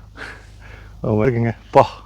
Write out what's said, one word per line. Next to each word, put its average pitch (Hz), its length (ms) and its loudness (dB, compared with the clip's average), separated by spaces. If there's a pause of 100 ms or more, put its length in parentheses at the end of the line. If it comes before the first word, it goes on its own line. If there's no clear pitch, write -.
(1040)
ஆமா, 110 220 0
இருக்குங்க. 117 280 0 (180)
பா. - 180 6 (180)